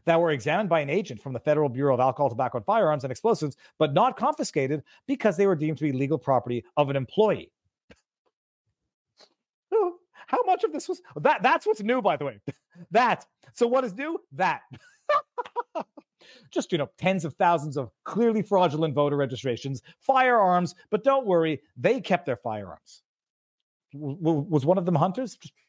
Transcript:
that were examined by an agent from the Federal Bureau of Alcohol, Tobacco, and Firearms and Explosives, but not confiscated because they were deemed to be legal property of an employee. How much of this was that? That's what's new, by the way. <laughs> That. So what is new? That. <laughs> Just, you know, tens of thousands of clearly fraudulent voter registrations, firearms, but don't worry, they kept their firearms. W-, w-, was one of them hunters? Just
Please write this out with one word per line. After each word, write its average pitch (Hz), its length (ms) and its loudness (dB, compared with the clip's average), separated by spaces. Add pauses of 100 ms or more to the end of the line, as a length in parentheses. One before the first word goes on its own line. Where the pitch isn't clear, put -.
that 165 160 4
were 165 120 2
examined 156 360 -2
by 165 120 2
an 139 100 -4
agent 170 320 -4
from 131 100 -10
the 139 80 -8
Federal 151 300 2
Bureau 135 240 2
of 117 60 2
Alcohol, 135 280 2
Tobacco, 120 300 -4
and - 80 -14
Firearms 160 380 2
and 131 60 -6
Explosives, 156 460 -2 (220)
but 147 160 2
not 240 240 2
confiscated 156 640 -2 (240)
because 214 320 0
they 202 80 4
were 190 100 2
deemed 156 220 -4
to 156 60 -6
be 143 80 0
legal 139 260 -2
property 123 460 -2 (120)
of 147 140 2
an 139 60 -2
employee. 160 540 0 (2750)
How 494 160 0
much 370 200 0
of 320 80 -2
this - 160 -10
was 359 120 -8 (200)
that? 233 240 2
That's 311 220 2
what's 427 140 0
new, 233 220 0
by 175 140 2
the 143 80 -6
way. 110 220 -8
<laughs> - 440 -14
That. 220 340 2 (300)
So 240 140 2
what 254 160 2
is 190 100 -6
new? 311 240 -6 (140)
That. 156 300 -2 (1080)
<laughs> - 140 -6 (640)
Just, - 220 -4
you 165 60 0
know, 139 200 -4
tens 185 260 0
of 143 100 -8
thousands 156 420 0
of 127 160 -6 (120)
clearly 220 380 0
fraudulent 160 500 0
voter 143 240 0
registrations, 131 640 -4 (180)
firearms, 220 720 2 (160)
but 208 140 -2
don't 269 220 2
worry, 165 360 2 (140)
they 196 240 0
kept 175 260 -2
their 127 100 -2
firearms. 104 640 -10 (920)
W-, 143 240 -10
w-, 156 320 0
was 143 180 0
one 185 120 4
of 180 60 -2
them 175 120 0
hunters? 190 400 -2
Just - 180 -20 (140)